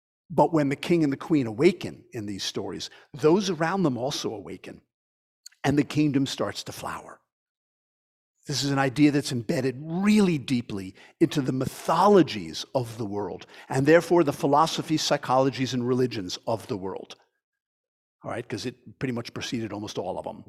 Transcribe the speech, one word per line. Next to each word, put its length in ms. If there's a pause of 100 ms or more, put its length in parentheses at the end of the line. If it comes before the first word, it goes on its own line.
(300)
But 240
when 160
the 60
king 280
and 100
the 40
queen 300
awaken 640
in 140
these 180
stories, 460 (240)
those 360
around 340
them 140
also 360
awaken, 480 (840)
and 140
the 60
kingdom 420
starts 380
to 80
flower. 480 (1300)
This 160
is 80
an 80
idea 320
that's 220
embedded 480
really 560
deeply 580 (240)
into 220
the 100
mythologies 1200
of 240
the 80
world, 400 (220)
and 180
therefore 380
the 80
philosophies, 720
psychologies, 720
and 120
religions 600
of 200
the 100
world. 400 (1080)
All 80
right, 160
'cause 180
it 340
pretty 120
much 220
preceded 400
almost 240
all 200
of 60
them, 260